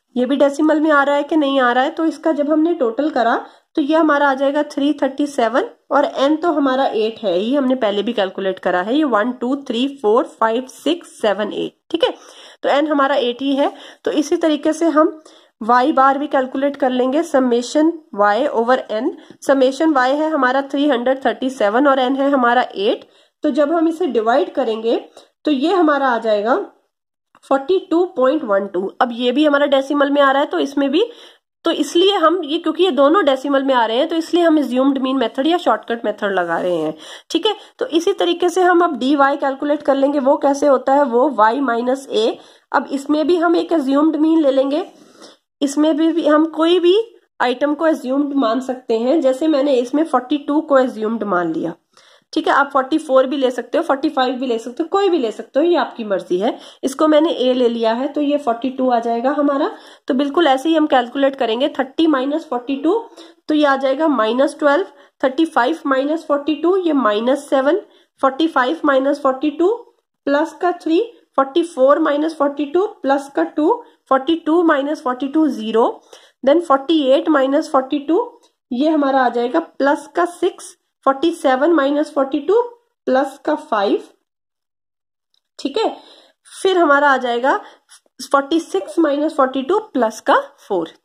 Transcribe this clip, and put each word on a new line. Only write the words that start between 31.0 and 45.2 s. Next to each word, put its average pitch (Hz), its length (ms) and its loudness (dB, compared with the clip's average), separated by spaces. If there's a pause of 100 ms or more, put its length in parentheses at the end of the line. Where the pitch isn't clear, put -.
तो 330 80 0
इसलिए 359 420 0
हम 339 300 2
ये, 294 140 -4
क्योंकि 320 260 -2
ये 381 80 2
दोनों 294 320 2
डेसिमल 269 400 0
में 269 100 0
आ 233 120 2
रहे 220 120 -2
हैं, 320 100 0
तो 339 80 -4
इसलिए 330 260 0
हम 320 160 4
assumed 262 400 0
mean 262 220 -2
method 240 260 -2
या 349 120 0
शॉर्टकट 233 460 -2
मेथड 208 280 -4
लगा 170 280 -2
रहे 175 160 -2
हैं, 156 180 -4 (360)
ठीक 339 160 -2
है। 415 80 0 (240)
तो - 100 -4
इसी 339 260 0
तरीके 349 340 -2
से 370 140 0
हम 349 220 4
अब 320 140 -2
डी 262 180 0
वाई 277 200 2
कैलकुलेट 285 460 -2
कर 277 140 2
लेंगे। 285 240 2
वो 269 180 2
कैसे 285 280 0
होता 269 280 2
है, 285 100 4
वो 247 280 2
वाई 220 300 2
माइनस 247 480 -2
ए। 226 280 -2 (340)
अब - 200 -2
इसमें 294 340 -2
भी 349 120 2
हम 339 180 2
एक 339 160 -2
assumed 294 460 2
mean 320 240 2
ले 277 100 2
लेंगे, 277 340 0 (760)